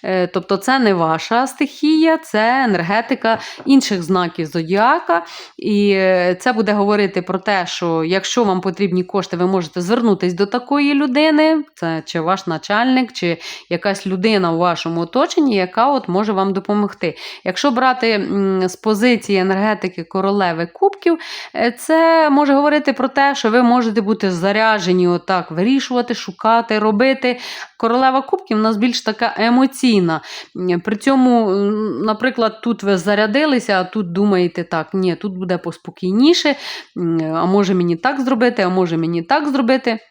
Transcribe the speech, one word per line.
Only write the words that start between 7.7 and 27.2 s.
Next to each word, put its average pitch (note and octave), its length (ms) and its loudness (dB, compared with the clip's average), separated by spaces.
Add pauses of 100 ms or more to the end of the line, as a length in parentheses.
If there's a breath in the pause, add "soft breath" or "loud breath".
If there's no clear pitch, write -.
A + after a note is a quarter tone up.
якщо F#3+ 400 0
вам F#3 180 0
потрібні F#3 420 -2
кошти, F3+ 340 -4
ви F3+ 100 0
можете F3+ 340 -2
звернутись F#3+ 520 0
до G3 120 0
такої C#4 480 -2
людини, D4+ 680 2 (120)
це D#3+ 300 -4
чи - 140 -6
ваш F3+ 280 -2
начальник, A3+ 640 0
чи E3+ 240 -4 (320 loud breath)
якась G3 380 -4
людина F#3 440 0
у E3 60 0
вашому E3+ 440 -2
оточенні, C4+ 540 0
яка G3 360 0
от C4+ 160 -2
може G3+ 240 0
вам G3 220 0
допомогти. G3 600 -2 (280 loud breath)
Якщо F#3 280 -2
брати, B3+ 400 0
м, F#3+ 580 0
з - 60 -10
позиції G#3+ 640 0
енергетики F#3+ 640 -2
королеви F#3+ 680 -2
кубків, F4+ 440 0 (380 loud breath)
е, A#3 160 0
це D#4+ 580 4
може C#4 240 4
говорити D4 400 2
про - 140 -2
те, C#4 280 2
що A#3 140 -2
ви B3 140 4
можете A#3 380 2
бути G3+ 300 -2
заряжені F#3 760 2
отак, F3 440 -2
вирішувати, A#3+ 600 0
шукати, A3 680 0
робити. B3 600 0 (380 loud breath)